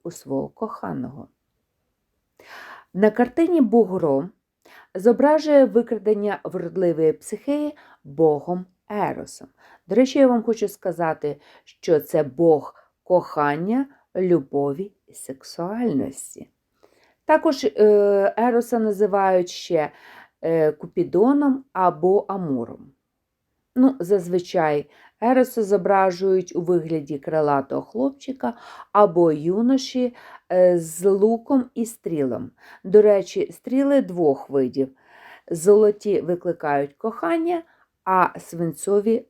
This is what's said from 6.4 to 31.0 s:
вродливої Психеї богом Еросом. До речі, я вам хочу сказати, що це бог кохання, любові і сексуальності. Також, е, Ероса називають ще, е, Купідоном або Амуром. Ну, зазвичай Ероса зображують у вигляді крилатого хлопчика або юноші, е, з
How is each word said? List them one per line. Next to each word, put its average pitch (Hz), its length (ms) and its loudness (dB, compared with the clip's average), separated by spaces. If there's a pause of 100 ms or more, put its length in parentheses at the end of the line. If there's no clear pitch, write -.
вродливої 165 720 -2
Психеї 294 600 -6 (300)
богом 156 600 -2 (240)
Еросом. - 580 -8 (400)
До 190 80 -6
речі, 262 240 2
я 269 80 6
вам 240 160 0
хочу 220 240 -2
сказати, 160 720 -6 (220)
що - 360 0
це 151 240 -2
бог 151 520 0 (280)
кохання, 175 840 -2 (300)
любові 156 760 -2 (160)
і - 60 -20
сексуальності. - 1400 -8 (760)
Також, 311 380 0
е, 202 720 2
Ероса 233 420 0
називають 190 720 0
ще, 156 420 -4 (500)
е, 160 300 0
Купідоном 247 920 0 (100)
або 180 540 0
Амуром. 160 640 -8 (840)
Ну, 262 240 4
зазвичай 175 920 -2 (320)
Ероса 247 420 0
зображують 190 920 0
у 175 60 -4
вигляді 160 580 -4
крилатого 143 640 -2
хлопчика 262 720 -6 (380)
або 175 400 4
юноші, 240 840 -2 (360)
е, 180 280 4
з 165 300 -4